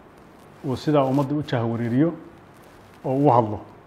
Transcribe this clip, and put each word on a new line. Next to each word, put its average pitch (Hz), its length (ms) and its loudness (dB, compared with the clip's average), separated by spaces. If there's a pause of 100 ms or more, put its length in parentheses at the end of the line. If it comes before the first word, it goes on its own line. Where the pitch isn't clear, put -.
(640)
uu 127 120 -4
sidaa 147 280 2
ummadda 135 300 0
u 147 80 -4
jahwareeriyo 120 720 0 (920)
oo 131 120 -4
u 143 140 4
hadlo. 107 300 2 (260)